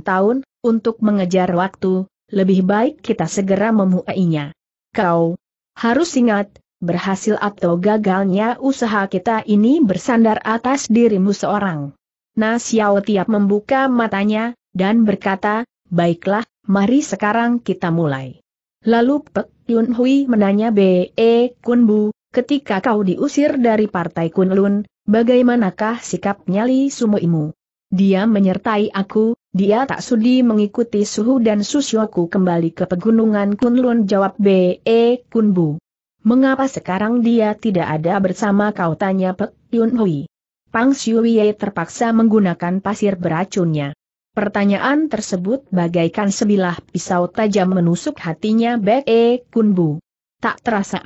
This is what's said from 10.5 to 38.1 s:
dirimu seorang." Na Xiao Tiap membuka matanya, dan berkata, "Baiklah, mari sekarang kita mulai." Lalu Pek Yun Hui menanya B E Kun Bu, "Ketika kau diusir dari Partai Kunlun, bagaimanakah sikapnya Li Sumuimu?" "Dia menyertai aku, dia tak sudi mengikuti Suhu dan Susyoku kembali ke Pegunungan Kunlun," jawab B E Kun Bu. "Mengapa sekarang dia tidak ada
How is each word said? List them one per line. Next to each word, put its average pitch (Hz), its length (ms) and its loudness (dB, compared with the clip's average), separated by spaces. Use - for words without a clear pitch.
dirimu 214 400 2
seorang." 175 640 -4
Na 220 240 0
Xiao 208 400 0
Tiap 202 320 -2
membuka 208 560 0
matanya, 226 640 -2
dan 208 320 2
berkata, 208 560 -2
"Baiklah, 170 560 -2
mari 202 320 2
sekarang 233 600 -2
kita 185 360 -4
mulai." 135 440 -4
Lalu 240 400 2
Pek - 240 -6
Yun 226 240 0
Hui 262 320 2
menanya 214 440 2
B 185 440 2
E 233 480 2
Kun 240 240 4
Bu, 214 240 2
"Ketika 247 480 -2
kau 220 240 0
diusir 294 480 0
dari 220 320 2
Partai 170 480 -4
Kunlun, 196 480 2
bagaimanakah 233 960 2
sikapnya 196 640 -4
Li 269 240 0
Sumuimu?" 170 640 -2
"Dia 196 400 2
menyertai 208 640 0
aku, 220 480 -2
dia 208 320 2
tak 185 160 -8
sudi 247 400 2
mengikuti 214 640 0
Suhu 247 320 0
dan 214 240 0
Susyoku 220 640 -2
kembali 170 480 0
ke - 80 -4
Pegunungan 208 720 0
Kunlun," 240 560 2
jawab 196 240 0
B 185 480 2
E 233 480 2
Kun 214 240 2
Bu. 160 240 0
"Mengapa 269 400 2
sekarang 214 560 -2
dia 220 320 2
tidak 196 320 -2
ada 165 320 -2